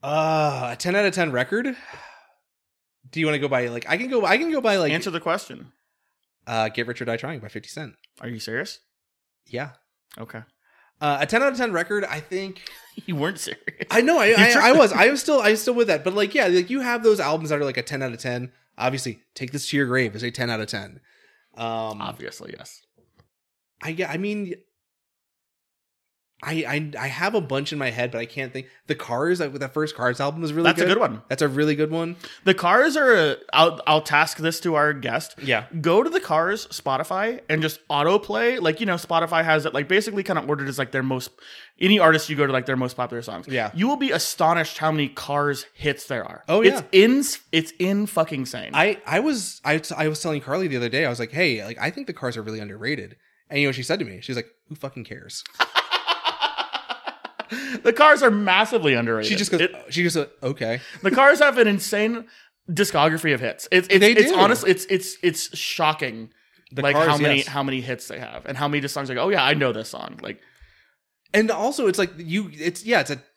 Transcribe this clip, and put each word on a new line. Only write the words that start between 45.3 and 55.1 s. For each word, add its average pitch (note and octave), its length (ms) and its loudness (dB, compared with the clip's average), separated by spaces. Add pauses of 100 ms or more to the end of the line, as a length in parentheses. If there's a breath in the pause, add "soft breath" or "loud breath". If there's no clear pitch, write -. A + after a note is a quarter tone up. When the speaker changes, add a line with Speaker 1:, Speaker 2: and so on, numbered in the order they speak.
Speaker 2:
hits - 300 -4
there A#2 200 -6
are. E2+ 220 -16
Speaker 1:
Oh, G#3 140 4
Speaker 2:
It's A#3+ 200 4 (100)
Speaker 1:
yeah. G3 120 10
Speaker 2:
in, C4 200 4 (280)
it's D#3+ 260 0
in G3+ 300 -2
fucking D#3+ 340 -2
insane. B2 320 -10
Speaker 1:
I, F3+ 320 2
I D#3+ 140 0
was, B3+ 440 -4
I, D3+ 180 0 (140)
I D#3 120 0
was D#3 140 -4
telling D3+ 200 -4
Carly F#3 260 -4
the C#3 100 -2
other A#2+ 120 -2
day, C#3 160 0
I C3+ 40 0
was A#2+ 100 -6
like, A#2 120 -6
"Hey, C3+ 320 0
like, G#2+ 160 -12
I C#3+ 120 -4
think C#4 160 -12
the F#3 60 -10
Cars B2 240 -6
are A2+ 60 -10
really A2 160 -8
underrated." G#2 560 -8 (340)
And C#3+ 100 -2
you C#3+ 60 4
know C#3 40 2
what C3 60 -4
she B2+ 80 -8
said E3 160 -2
to E3 60 -4
me? F#2+ 160 -14
She's C3 140 -8
like, A#2 120 -8 (220)
"Who D#3 60 -14
fucking C3 300 -14
cares?" - 440 -16